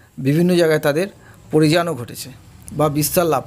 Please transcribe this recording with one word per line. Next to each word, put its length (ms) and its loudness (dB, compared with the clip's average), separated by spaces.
বিভিন্ন 380 2
জায়গায় 320 2
তাদের 200 0
পরিযানও 440 2
ঘটেছে 340 -14
বা 180 -2
বিস্তার 380 -2
লাভ 200 -2